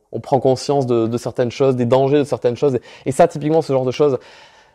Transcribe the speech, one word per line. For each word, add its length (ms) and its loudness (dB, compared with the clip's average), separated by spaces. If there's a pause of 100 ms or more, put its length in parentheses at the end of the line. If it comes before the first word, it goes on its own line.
(120)
on 80 -8
prend 220 0
conscience 440 0
de, 220 0
de 100 -4
certaines 320 -4
choses, 280 0
des 80 0
dangers 320 2
de 80 2
certaines 320 -2
choses. 180 0
Et, 60 -2 (240)
et 80 -4
ça, 120 4
typiquement, 360 0
ce 100 -4
genre 140 0
de 60 -2
choses, 260 2 (580)